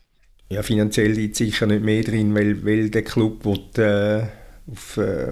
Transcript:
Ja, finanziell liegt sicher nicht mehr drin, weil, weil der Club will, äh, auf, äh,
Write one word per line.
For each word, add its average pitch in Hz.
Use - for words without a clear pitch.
Ja, 101
finanziell 107
liegt 107
sicher 110
nicht 104
mehr 107
drin, 107
weil, 104
weil 107
der 110
Club 107
will, 104
äh, 104
auf, -
äh, 87